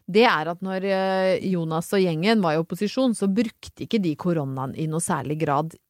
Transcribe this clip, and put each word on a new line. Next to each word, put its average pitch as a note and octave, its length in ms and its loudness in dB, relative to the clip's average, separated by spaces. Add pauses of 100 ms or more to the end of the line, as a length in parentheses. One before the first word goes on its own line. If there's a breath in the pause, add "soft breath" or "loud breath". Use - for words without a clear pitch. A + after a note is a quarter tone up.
(100)
det G#3+ 160 6
er E3 240 2
at F3 100 -8
når, F#3+ 240 -4
eh, F#3+ 560 2
Jonas E3+ 540 -2
og G3 60 4
gjengen F#3 420 2
var D#3 100 2
i D#3+ 100 2
opposisjon, G#3 540 0
så G3 160 0
brukte G#3+ 560 -4
ikke A3 140 0
de D#3 120 0
koronaen C#3 640 -2
i D#3 100 -4
noe D#3+ 140 -2
særlig D3 380 -4
grad D3+ 360 0 (160)